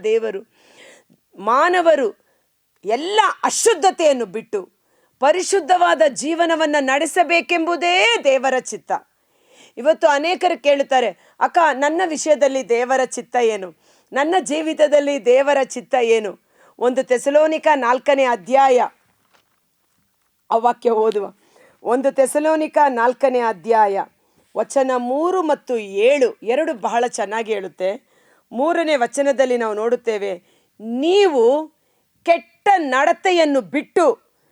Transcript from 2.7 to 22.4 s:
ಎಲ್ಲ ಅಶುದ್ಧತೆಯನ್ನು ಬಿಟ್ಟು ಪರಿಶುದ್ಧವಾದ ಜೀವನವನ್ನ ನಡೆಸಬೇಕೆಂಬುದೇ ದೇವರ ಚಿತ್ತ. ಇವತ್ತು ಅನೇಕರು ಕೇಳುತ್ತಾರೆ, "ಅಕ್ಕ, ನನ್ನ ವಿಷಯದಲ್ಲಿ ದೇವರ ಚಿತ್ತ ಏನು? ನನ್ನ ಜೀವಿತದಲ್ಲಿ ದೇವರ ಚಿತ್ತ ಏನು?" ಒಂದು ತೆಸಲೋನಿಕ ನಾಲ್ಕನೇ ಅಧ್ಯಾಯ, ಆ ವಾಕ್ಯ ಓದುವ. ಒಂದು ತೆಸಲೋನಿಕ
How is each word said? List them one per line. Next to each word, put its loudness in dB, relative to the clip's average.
ಎಲ್ಲ 0
ಅಶುದ್ಧತೆಯನ್ನು 0
ಬಿಟ್ಟು -10
ಪರಿಶುದ್ಧವಾದ 2
ಜೀವನವನ್ನ -2
ನಡೆಸಬೇಕೆಂಬುದೇ 0
ದೇವರ 0
ಚಿತ್ತ. -10
ಇವತ್ತು 2
ಅನೇಕರು -2
ಕೇಳುತ್ತಾರೆ, 0
"ಅಕ್ಕ, 0
ನನ್ನ -2
ವಿಷಯದಲ್ಲಿ 0
ದೇವರ 0
ಚಿತ್ತ -8
ಏನು? -2
ನನ್ನ 0
ಜೀವಿತದಲ್ಲಿ 0
ದೇವರ 4
ಚಿತ್ತ -6
ಏನು?" -2
ಒಂದು 0
ತೆಸಲೋನಿಕ 0
ನಾಲ್ಕನೇ 0
ಅಧ್ಯಾಯ, 2
ಆ 0
ವಾಕ್ಯ 0
ಓದುವ. 0
ಒಂದು -2
ತೆಸಲೋನಿಕ 0